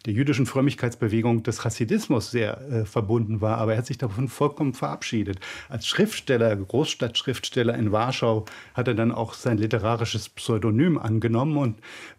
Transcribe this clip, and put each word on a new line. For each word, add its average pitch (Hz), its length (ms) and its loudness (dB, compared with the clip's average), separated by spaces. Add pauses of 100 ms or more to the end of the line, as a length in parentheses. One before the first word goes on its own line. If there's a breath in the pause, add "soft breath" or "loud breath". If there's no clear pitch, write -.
der 110 80 0
jüdischen 135 320 2
Frömmigkeitsbewegung 117 960 2
des 113 240 -4
Hasidismus 123 640 0
sehr, 113 320 -2
äh, 123 240 -2
verbunden 110 560 0
war. 110 160 0
Aber 113 140 2
er 110 60 2
hat 120 80 -4
sich - 120 -6
davon 113 300 -2
vollkommen 143 440 0
verabschiedet. 110 640 -4 (300 loud breath)
Als - 180 -8
Schriftsteller, 120 680 2
Großstadtschriftsteller 120 1200 -2
in 113 180 0
Warschau 113 540 2 (260 loud breath)
hat 127 160 -2
er 123 60 2
dann 113 180 2
auch 113 220 -4
sein 117 240 0
literarisches 110 720 0
Pseudonym 120 640 2
angenommen 117 640 0
und 123 180 0 (420 loud breath)